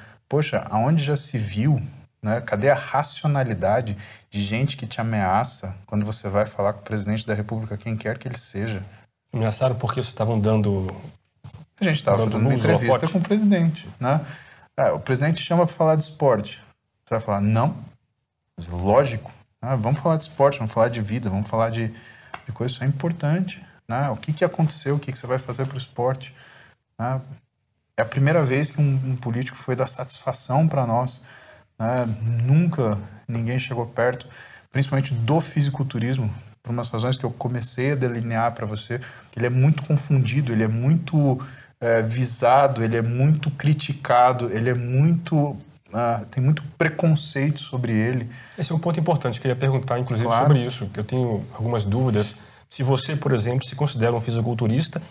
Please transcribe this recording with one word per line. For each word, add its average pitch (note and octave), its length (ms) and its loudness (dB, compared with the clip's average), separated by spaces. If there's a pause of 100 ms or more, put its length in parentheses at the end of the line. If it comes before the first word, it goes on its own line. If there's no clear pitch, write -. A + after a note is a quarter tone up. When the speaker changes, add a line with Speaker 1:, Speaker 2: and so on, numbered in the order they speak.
(300)
Speaker 1:
Poxa, C#3+ 400 0
aonde C#3 340 2
já C#3+ 140 0
se - 200 -4
viu, A2 440 0 (400)
né? A2 180 0
Cadê G#2 300 0
a C3+ 60 6
racionalidade A#2 1200 -2 (320)
de G2+ 140 -4
gente A2+ 340 -2
que A2 100 -10
te - 140 -8
ameaça G#2 760 -2 (100)
quando G#2 200 -2
você G#2+ 240 -6
vai G#2 160 2
falar G#2 280 0
com G2+ 60 -18
o - 40 -20
presidente G#2+ 420 -4
da A2 80 0
República, G#2+ 440 -4
quem A2+ 200 -6
quer A2 200 -4
que - 100 -10
ele B2 100 -8
seja? G2+ 440 -6 (520)
Speaker 2:
Ameaçaram A2+ 420 0
porque A#2+ 200 -4
vocês B2 120 -4
estavam A2 320 -2
dando G2+ 480 2 (920)
Speaker 1:
A - 40 -4
gente D#3 200 2
tava G2 140 4
Speaker 2:
dando G#2+ 140 2
Speaker 1:
fazendo A2 100 0
uma B2 120 4
Speaker 2:
luz, B2+ 100 2
Speaker 1:
entrevista A#2+ 280 4
Speaker 2:
holofote? D3 220 2
Speaker 1:
com F#3 60 2
o - 20 2
presidente, G3 640 2 (120)
né? C3+ 220 2 (560)
É, C3+ 140 4
o - 80 0
presidente C#3+ 440 0
chama E3+ 220 4
pra E3+ 100 -2
falar D#3+ 200 4
de D#3 80 2
esporte. - 580 0 (440)
Você A#2 100 -2
vai A2 40 0
falar, G2+ 220 -2
"Não." A2 340 2 (800)
Mas E2+ 100 -14
lógico, G#2+ 640 2 (300)
né? C3 180 -2
Vamos A#2+ 220 0
falar D#3+ 160 2
de D3+ 60 -6
esporte, C#3 360 2
vamos A2 140 -6
falar A#2 160 4
de A#2+ 120 -4
vida, G#2+ 280 -4
vamos G2 180 -2
falar A2+ 220 0
de, A2+ 180 -2 (580)
de - 80 -12
coisa, B2 200 -4
isso - 100 -10
é C3 40 -2
importante, E3+ 760 -2 (260)
né? C3+ 220 -2
O G#2+ 80 -4
que D#3 160 -4
que E3+ 120 -4
aconteceu, D3+ 500 0
o D3 40 -2
que C3 120 -8
que B2+ 80 -10
você B2 80 -14
vai B2+ 120 0
fazer B2+ 280 -6
pro C3+ 100 -10
esporte, B2+ 560 -4 (640)
né? C3 220 -4 (760)
É - 40 2
a A#2 40 0
primeira C#3+ 380 4
vez C#3 280 0
que D#3 100 0
um, C#3 140 4 (100)
um C3 100 -2
político B2 420 -4
foi B2+ 180 -4
dar B2+ 120 0
satisfação C3 800 -2
pra C#3 180 0
nós, A#2+ 360 -2 (580)
né? B2 260 0 (380)
Nunca C3+ 540 4 (300)
ninguém A#2 320 -2
chegou A#2+ 260 -4
perto, A#2+ 420 -2 (440)
principalmente C3+ 420 0
do A#2+ 260 2
fisiculturismo, C3 920 -2 (300)
por A#2 80 -8
umas A#2+ 180 -4
razões B2 280 -2
que - 80 -10
eu A2+ 60 -4
comecei B2+ 640 -2
a - 20 -2
delinear A#2 580 0
pra - 140 -8
você, G#2+ 320 -6 (320)
que - 80 -8
ele A#2+ 80 2
é - 20 0
muito C3+ 340 4
confundido, C3+ 720 0
ele G#2+ 100 2
é A2 40 2
muito, C#3 760 2 (360)
é, A#2 240 4
visado, B2 800 4
ele A2+ 120 2
é A#2 60 2
muito C3 500 2
criticado, B2+ 1000 2
ele A2+ 180 0
é B2+ 60 2
muito, C#3+ 800 2 (340)
ah, A#2 380 0
tem C3 140 -2
muito D3+ 180 4 (160)
preconceito D3+ 840 2
sobre A#2+ 320 -4
ele. A2+ 360 0 (280)
Speaker 2:
Esse E3+ 140 -4
é E3 40 0
um D#3 40 0
ponto E3+ 200 -2
importante, C#3 380 0
eu - 40 -14
queria B2+ 140 0
perguntar, B2+ 440 0
inclusive, A#2+ 280 -2
Speaker 1:
Claro. A#2 180 4
Speaker 2:
sobre C#3+ 180 6
isso, B2 240 -6
que G2+ 120 -8
eu G#2 40 -2
tenho A#2 400 -2 (120)
algumas A2+ 280 -2
dúvidas. G#2+ 520 0 (340)
Se - 140 -6
você, C3+ 320 0
por D3 180 0
exemplo, B2 320 0
se - 100 -12
considera A#2+ 400 0
um A2+ 60 -2
fisiculturista, A#2 880 0